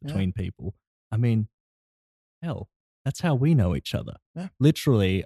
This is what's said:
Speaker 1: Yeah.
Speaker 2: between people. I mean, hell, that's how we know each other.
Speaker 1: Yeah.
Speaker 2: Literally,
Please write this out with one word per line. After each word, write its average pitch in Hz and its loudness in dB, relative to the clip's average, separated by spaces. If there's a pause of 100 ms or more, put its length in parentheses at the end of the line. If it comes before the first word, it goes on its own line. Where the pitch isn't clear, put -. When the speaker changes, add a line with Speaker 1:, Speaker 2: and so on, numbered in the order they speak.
Speaker 1:
Yeah. 139 -12
Speaker 2:
between 95 -2
people. 90 -10 (380)
I 110 -2
mean, 113 0 (960)
hell, - -8 (360)
that's 135 -6
how 160 2
we 139 2
know 90 4
each - -6
other. - -8 (200)
Speaker 1:
Yeah. 180 -10 (120)
Speaker 2:
Literally, 110 4